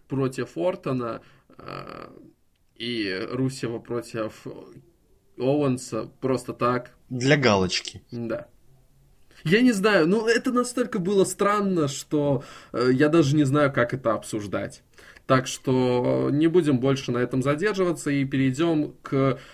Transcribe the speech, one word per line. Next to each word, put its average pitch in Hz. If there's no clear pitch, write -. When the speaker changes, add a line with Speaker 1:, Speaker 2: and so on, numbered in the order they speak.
Speaker 1:
против 131
Ортона, 139
э, 50
и 110
Русева 127
против 113
Оуэнса, 127
просто 127
так. 123
Speaker 2:
Для 131
галочки. 98
Speaker 1:
Да. 117
Я 190
не 254
знаю, 196
ну 214
это 240
настолько 247
было 190
странно, 196
что, 143
э, 127
я 131
даже 151
не 151
знаю, 143
как 123
это 113
обсуждать. 101
Так 131
что 127
не 147
будем 156
больше 135
на 123
этом 123
задерживаться 165
и 139
перейдём 135
к 135